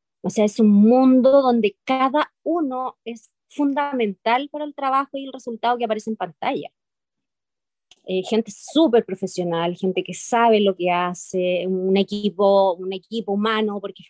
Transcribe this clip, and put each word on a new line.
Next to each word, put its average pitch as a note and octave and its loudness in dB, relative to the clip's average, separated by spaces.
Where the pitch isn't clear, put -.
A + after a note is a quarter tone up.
O F#3+ -6
sea, G#3 0
es G#3 -4
un G#3+ 6
mundo B3+ 6
donde A#3+ 0
cada C4 0
uno C4 -4
es A3+ -14
fundamental C4+ -2
para D4+ -8
el D4 -10
trabajo C#4 -2
y C4+ -12
el C4 -14
resultado A#3+ -4
que A#3+ -4
aparece G#3+ -4
en A3 -6
pantalla. F#3 -6
Eh, F#3 -4
gente G#3+ -4
súper B3 2
profesional, F3 -4
gente F#3 -2
que F3+ -14
sabe A#3 2
lo G3 2
que F3+ -2
hace, F3+ -2
un F#3 0
equipo, G3 2
un F#3 -8
equipo G3 -8
humano, G#3 -2
porque G3 -12